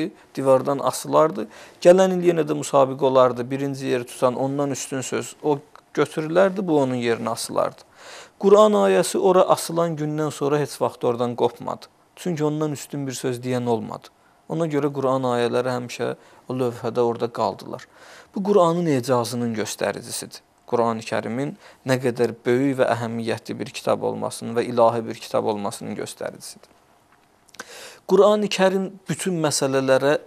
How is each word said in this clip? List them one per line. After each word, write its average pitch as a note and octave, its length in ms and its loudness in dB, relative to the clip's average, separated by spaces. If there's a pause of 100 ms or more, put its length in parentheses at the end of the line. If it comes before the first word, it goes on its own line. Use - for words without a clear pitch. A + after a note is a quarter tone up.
(360)
divardan C3+ 460 2
asılardı. D3+ 640 0 (400)
Gələn F#3 300 8
il F3 160 0
yenə D#3+ 180 0
də D3+ 80 0
müsabiqə C3+ 540 2
olardı, B2 400 4
birinci C3+ 420 -4
yer B2 100 -2
tutan, B2 320 0
ondan C#3 380 -2
üstün B2+ 320 -8
söz A#2 380 -6
o D3 160 0 (340)
götürülərdi, F3+ 720 0
bu D3+ 140 2
onun B2+ 160 0
yerinə A#2 400 -2
asılardı. - 480 -4 (540)
Quran G#3 340 8
ayəsi G3 480 2
ora F#3 320 6
asılan E3 420 -2
gündən D3+ 360 -4
sonra C#3+ 280 0
heç C#3 220 -4
vaxt B2 240 -2
oradan A#2+ 300 -2
qopmadı. - 500 -4 (300)
Çünki D#3+ 280 -4
ondan D3+ 280 -2
üstün C#3+ 360 -8
bir C3 60 -8
söz B2+ 320 -6
deyən B2 240 -2
olmadı. G#2 400 -4 (400)
Ona E3 160 -2
görə D3 280 0
Quran C3 360 0
ayələri B2 480 0
həmişə B2 380 -8 (340)
o C3 80 -4
lövhədə A#2+ 480 0
orada A#2 240 -2
qaldılar. F#2+ 560 -6 (500)
Bu G3+ 80 -6
Quranın F3 420 4
ecazının A#2+ 680 0
göstəricisidir. G#2 880 -6 (280)
Qurani A2+ 360 0
Kərimin A2+ 500 -6 (340)
nə C3 120 2
qədər A#2+ 340 0 (100)
böyük B2+ 340 2
və A#2 140 4
əhəmiyyətli A2+ 640 -6
bir A2 160 -8
kitab A2 320 -2
olmasının A2 520 -6
və A2+ 120 0
ilahi A#2 360 2
bir A2+ 160 -12
kitab A2+ 280 -4
olmasının G#2+ 480 -6
göstəricisidir. - 800 -14 (1300)
Qurani G3+ 400 4
Kərim F#3+ 380 0 (220)
bütün F3 320 -4
məsələlərə C3+ 760 2 (120)